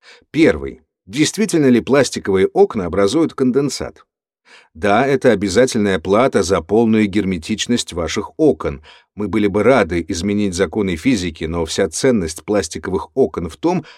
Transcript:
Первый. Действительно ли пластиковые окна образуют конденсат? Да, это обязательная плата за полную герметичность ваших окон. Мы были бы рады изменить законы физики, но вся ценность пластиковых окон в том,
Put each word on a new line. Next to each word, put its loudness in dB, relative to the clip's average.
Первый. 0
Действительно 0
ли 4
пластиковые 0
окна 2
образуют 0
конденсат? -2
Да, 0
это 4
обязательная 2
плата 2
за 0
полную 2
герметичность -4
ваших -6
окон. 0
Мы -6
были 0
бы 0
рады 2
изменить -2
законы -2
физики, -2
но -4
вся -2
ценность -2
пластиковых -6
окон -2
в -16
том, -2